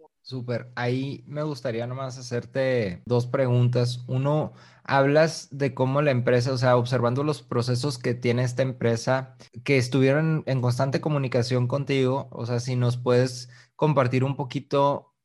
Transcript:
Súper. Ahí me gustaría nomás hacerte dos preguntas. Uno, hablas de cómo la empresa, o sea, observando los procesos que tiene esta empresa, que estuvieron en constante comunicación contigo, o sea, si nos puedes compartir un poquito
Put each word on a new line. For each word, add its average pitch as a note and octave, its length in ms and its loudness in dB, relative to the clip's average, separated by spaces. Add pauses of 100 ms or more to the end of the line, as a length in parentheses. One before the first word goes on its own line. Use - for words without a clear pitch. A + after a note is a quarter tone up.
(220)
Súper. B2 540 -8
Ahí B2+ 500 -4
me D3 160 -8
gustaría B2+ 460 -6
nomás C3 320 -10
hacerte A#2+ 880 -2
dos A#2+ 200 0
preguntas. B2 840 0
Uno, C#3 460 0 (300)
hablas C#3+ 680 2
de C#3 240 -2
cómo C3 300 0
la D3 80 2
empresa, B2 420 2
o C3 60 -2
sea, B2 180 6
observando B2 460 0
los D3+ 180 -2
procesos B2 560 -2
que B2 160 -2
tiene B2 300 0
esta B2 180 -2
empresa, B2+ 720 0 (280)
que C#3 140 2
estuvieron C3+ 680 2
en C3 160 0
constante C3 400 0
comunicación B2+ 640 0
contigo, C3+ 640 0
o A#2 140 -8
sea, A#2+ 140 -2
si B2+ 160 -4
nos B2 220 2
puedes B2 520 2 (260)
compartir C3 480 2
un C3+ 120 -2
poquito C#3 880 -2